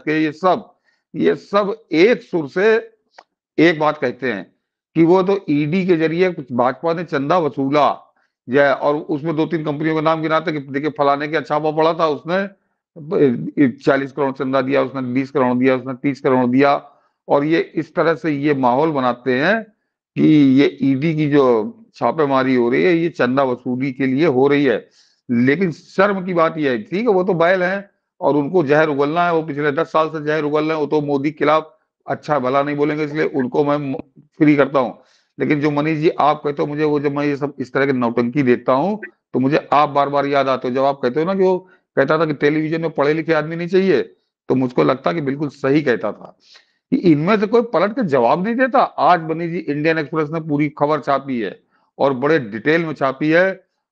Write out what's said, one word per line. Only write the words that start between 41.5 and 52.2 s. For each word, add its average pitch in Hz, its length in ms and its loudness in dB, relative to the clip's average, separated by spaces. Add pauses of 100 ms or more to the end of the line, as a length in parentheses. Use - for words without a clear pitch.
कहता 139 240 0
था 165 60 0
कि 156 80 -2
टेलीविजन 156 480 0
में 160 100 -4
पढ़े 147 220 0
लिखे 160 200 -2
आदमी 156 220 -2
नहीं 175 120 -6
चाहिए, 185 340 2 (480)
तो 135 60 0
मुझको 127 280 0
लगता 143 300 0
कि 170 80 -6
बिल्कुल 143 260 -4
सही 139 340 0
कहता 110 300 -2
था - 260 -18 (520)
कि 131 60 0
इनमें 170 440 2
से 208 80 -2
कोई 233 140 2
पलट 208 300 0
के 240 120 -4
जवाब 139 400 2
नहीं 226 120 -4
देता। 254 240 0
आज 165 440 2
मनीष 165 280 -6
जी, 170 60 -6
इंडियन 151 400 -2
एक्सप्रेस 156 360 -4
ने 165 60 -6
पूरी 151 300 -2
खबर 147 300 -2
छापी 135 400 -4
है 101 200 -8 (400)
और 135 140 0
बड़े 147 260 0